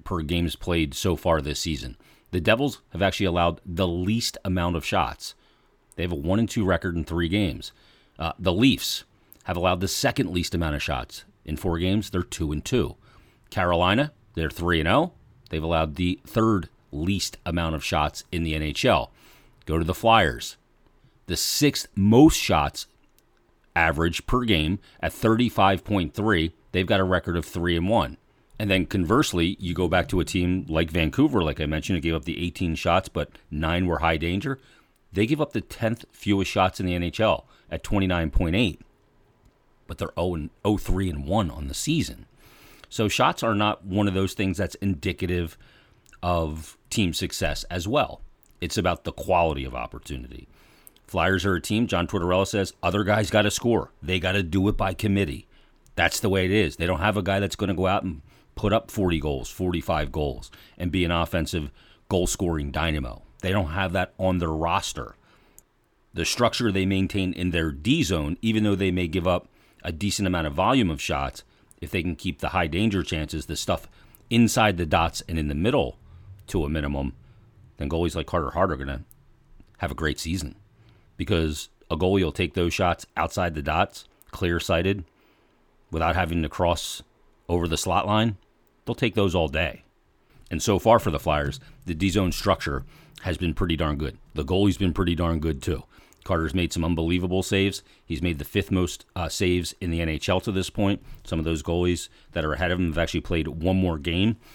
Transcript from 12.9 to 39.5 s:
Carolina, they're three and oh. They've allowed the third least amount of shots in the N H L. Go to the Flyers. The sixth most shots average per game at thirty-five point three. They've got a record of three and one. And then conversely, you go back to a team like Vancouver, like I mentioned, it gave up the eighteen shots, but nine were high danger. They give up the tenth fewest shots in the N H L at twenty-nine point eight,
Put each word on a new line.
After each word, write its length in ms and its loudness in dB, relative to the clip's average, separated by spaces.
Carolina, 640 2
they're 160 0
three 280 2
and 100 2
oh. 240 2
They've 120 -4
allowed 340 0
the 280 0
third 440 2
least 520 -4
amount 300 -2
of 100 -6
shots 460 -2
in 140 -4
the 100 -2
N 80 -2
H 220 -2
L. 260 4
Go 140 0
to 60 2
the 100 0
Flyers. 640 4
The 100 -2
sixth 600 0
most 420 8
shots 480 0
average 520 2
per 180 0
game 340 2
at 120 -4
thirty-five 720 2
point 300 -2
three. 380 2
They've 140 0
got 140 4
a 40 2
record 340 0
of 80 -4
three 300 0
and 120 0
one. 300 0
And 120 0
then 160 2
conversely, 720 2
you 140 -4
go 160 0
back 200 2
to 120 2
a 40 2
team 440 0
like 220 0
Vancouver, 520 2
like 180 -2
I 60 -2
mentioned, 320 -2
it 40 -6
gave 120 0
up 100 -4
the 200 -6
eighteen 300 -4
shots, 340 0
but 220 -6
nine 360 0
were 120 0
high 180 2
danger. 420 -2
They 140 2
give 140 0
up 120 -4
the 80 -4
tenth 520 -4
fewest 380 0
shots 300 2
in 60 -2
the 80 0
N 80 -2
H 180 -2
L 260 2
at 120 -8
twenty-nine 480 0
point 260 2
eight, 240 0